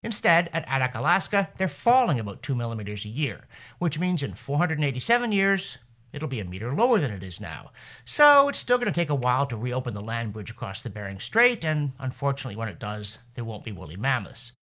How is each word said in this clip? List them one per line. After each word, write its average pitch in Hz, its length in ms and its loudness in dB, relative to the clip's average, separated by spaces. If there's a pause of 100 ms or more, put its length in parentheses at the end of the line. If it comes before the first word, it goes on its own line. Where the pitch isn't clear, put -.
Instead, 175 500 4
at 156 140 -2
Adak, 131 280 0
Alaska, 175 600 2
they're 190 120 0
falling 233 520 4
about 104 220 -6
two 139 120 -2
millimeters 113 500 -4
a 107 60 -8
year, 120 360 -4 (320)
which 170 200 0
means 180 240 0
in 104 120 -4
four - 220 -4
hundred 151 220 0
and 151 80 2
eighty-seven 233 440 0
years, 196 460 0 (360)
it'll 143 160 -6
be 117 120 -4
a 95 40 -4
meter 95 260 -6
lower 220 300 4
than 131 100 0
it 98 120 -6
is 92 180 -8
now. 80 320 -8 (320)
So 285 440 6
it's 277 100 -4
still - 180 2
gonna 233 160 0
take 165 160 0
a 151 80 2
while 127 300 2
to 123 100 -6
reopen 123 380 -2
the 101 80 -6
land 113 320 -4
bridge 107 160 -8
across - 320 -8
the 113 80 -6
Bering 98 280 -6
Strait, 233 460 2
and 151 340 0
unfortunately 131 560 -2
when 110 140 -4
it 85 100 -10
does, 104 400 -6 (160)
there 123 100 -6
won't 110 200 -8
be 107 80 -6
woolly 85 240 -8
mammoths. 113 560 -2 (140)